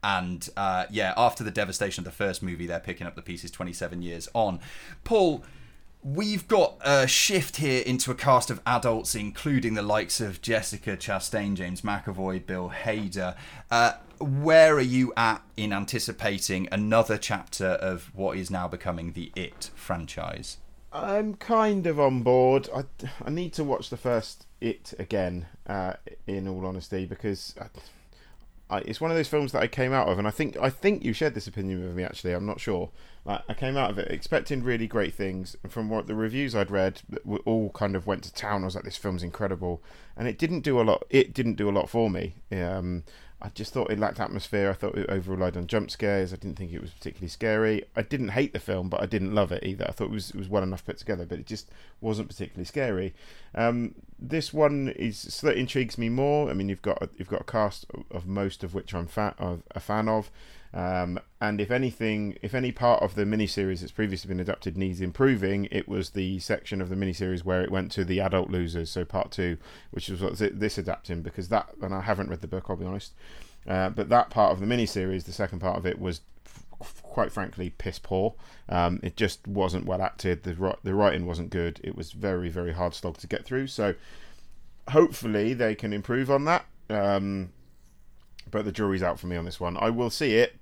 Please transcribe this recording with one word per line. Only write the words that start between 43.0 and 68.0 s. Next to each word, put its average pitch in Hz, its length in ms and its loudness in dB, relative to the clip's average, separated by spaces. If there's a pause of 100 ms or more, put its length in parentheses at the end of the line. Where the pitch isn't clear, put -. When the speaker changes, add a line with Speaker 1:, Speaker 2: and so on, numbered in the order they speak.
Speaker 2:
I 98 80 -8
just - 240 -10
thought 127 180 0
it 104 80 -2
lacked 107 220 0
atmosphere. 98 480 0
I 95 40 2
thought - 240 -2
it 101 120 -2
over-relied 92 480 0
on 87 100 -4
jump 104 240 0
scares. 98 400 0
I 92 60 -10
didn't 92 200 -8
think 90 140 -8
it 85 100 -6
was 82 100 -10
particularly - 360 -10
scary. 110 560 2 (120)
I 117 60 0
didn't 127 280 -2
hate 123 240 0
the 107 60 -2
film, 92 300 -2
but - 120 -4
I 98 40 0
didn't 95 300 0
love 98 160 4
it - 140 -4
either. 95 200 -4
I - 60 -2
thought - 140 -4
it - 60 -4
was, 104 180 -6
it - 80 -12
was 95 100 -8
well 98 160 2
enough 92 220 -4
put - 120 -8
together, 87 280 -4
but 85 140 -8
it 65 60 -12
just - 240 -10 (300)
wasn't 107 300 -4
particularly - 340 -8
scary. 98 500 -2 (400)
Um, 117 420 0 (220)
this 147 360 -4
one 143 420 4
is, 107 240 -2
so - 280 -2
that 139 100 4
intrigues 127 400 0
me 117 100 0
more. 139 420 2
I 67 40 -2
mean, 98 160 0
you've 95 120 -4
got - 220 0
a, 85 140 -4
you've 90 120 -8
got 101 120 -2
a - 40 -10
cast 107 400 0 (260)
of 87 140 -6
most 98 380 -2
of 85 100 -8
which 95 200 -6
I'm 87 140 -2
fa-, 104 300 -2
of, 90 340 -4
a - 100 -8
fan 110 260 0
of. 110 240 0 (440)
Um, 90 440 -2 (200)
and 107 220 0
if 101 80 -2
anything, 110 720 0
if 101 140 -4
any 127 160 0
part 120 320 6
of 98 100 0
the 104 120 2
miniseries 101 560 0
that's - 100 -10
previously 95 360 -2
been 92 120 -2
adapted 90 360 -4
needs 92 260 -2
improving, 98 680 4
it - 180 -2
was 98 240 -4
the 95 280 -2
section - 420 -4
of 90 80 -4
the 92 60 -2
miniseries 92 500 -2
where 92 160 2
it 92 80 0
went 92 220 -2
to 98 120 -2